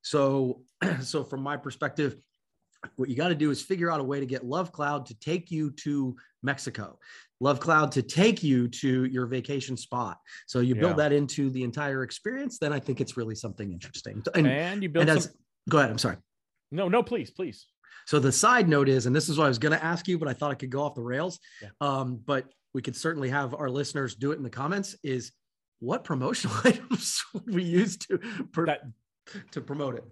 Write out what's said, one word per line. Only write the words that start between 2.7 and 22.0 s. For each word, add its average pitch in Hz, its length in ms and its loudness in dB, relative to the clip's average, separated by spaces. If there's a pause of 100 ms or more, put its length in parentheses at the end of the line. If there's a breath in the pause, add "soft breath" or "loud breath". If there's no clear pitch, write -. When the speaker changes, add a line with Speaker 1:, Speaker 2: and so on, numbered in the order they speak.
Speaker 1:
what 131 120 -2
you 120 80 -2
gotta 170 180 2
do 151 160 2
is 135 120 -2
figure 170 280 -2
out 156 100 0
a 135 40 -2
way 139 160 -2
to 135 60 -4
get 127 180 -4
Love 170 280 -4
Cloud 143 340 -4
to 107 120 -16
take 170 320 -4
you 156 200 -2 (120)
to 139 340 -2 (260 loud breath)
Mexico, 117 560 -6 (420 loud breath)
Love 135 200 4
Cloud 156 320 4
to 131 100 2
take 202 400 4
you 127 260 4
to 127 360 0
your 127 220 0
vacation 131 500 -4
spot. 117 420 -6 (280 loud breath)
So 127 140 0
you 123 160 4
build 170 160 4
Speaker 2:
Yeah. 151 160 4
Speaker 1:
that 143 40 4
into 143 380 2
the 127 140 -2
entire 135 400 -2
experience, 254 540 -8
then 147 140 0
I 143 80 0
think 135 200 -4
it's - 160 -4
really 113 180 -4
something 104 380 -8
interesting. 101 500 -12 (120)
And, 160 120 6
Speaker 2:
And 170 360 0
you 185 60 -2
build 156 200 4
Speaker 1:
and 156 100 6
as 175 60 0
Speaker 2:
some - 80 -12 (360)
Speaker 1:
go 156 100 6
ahead. 131 120 6
I'm 113 80 -4
sorry. 98 180 0 (540)
Speaker 2:
No, 180 180 -2
no, 220 140 4
please, 180 300 -4
please. 156 340 -10 (400 loud breath)
Speaker 1:
So 151 140 4
the 131 120 4
side 226 360 6
note 143 200 6
is, 131 180 4
and 127 80 4
this 156 140 2
is 151 100 0
what 156 80 6
I - 20 6
was 120 100 2
gonna 151 180 2
ask 170 300 -2
you, 180 120 0
but 151 100 -2
I 127 40 -2
thought 147 200 -2
I - 40 -2
could 135 140 -8
go 139 120 -2
off 143 120 -2
the 123 80 -8
rails. 143 380 -4 (200 loud breath)
Speaker 2:
Yeah. 104 80 -16 (120)
Speaker 1:
Um, 135 440 -2